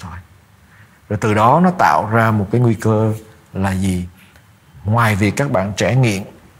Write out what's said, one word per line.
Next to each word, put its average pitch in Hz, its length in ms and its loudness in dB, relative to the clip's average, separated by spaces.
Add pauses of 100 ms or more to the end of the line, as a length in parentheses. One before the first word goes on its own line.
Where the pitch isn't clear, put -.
thôi. 85 160 -16 (920)
Rồi 104 120 -4
từ 107 140 0
đó 120 300 4
nó 185 140 4
tạo 87 340 2
ra 113 180 2
một 104 220 0
cái 120 80 2
nguy 117 140 2
cơ 110 400 0 (380)
là 95 220 -2
gì? 92 340 -2 (760)
Ngoài 107 320 0
việc 98 200 0
các 143 140 -2
bạn 101 260 -2
trẻ 113 200 0
nghiện, 110 260 0 (380)